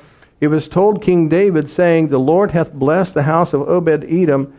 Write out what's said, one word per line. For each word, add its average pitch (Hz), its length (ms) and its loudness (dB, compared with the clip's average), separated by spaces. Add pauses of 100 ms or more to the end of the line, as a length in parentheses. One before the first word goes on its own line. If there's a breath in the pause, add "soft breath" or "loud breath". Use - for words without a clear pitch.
(420 soft breath)
"It 151 60 2
was 151 200 -2
told 196 340 0
King 175 280 0
David, 165 400 0
saying, 165 400 0
'The 135 100 0
Lord 165 320 0
hath 160 220 -2
blessed 156 400 -2
the 147 100 0
house 165 300 0
of 143 80 0
Obed-Edom 156 960 0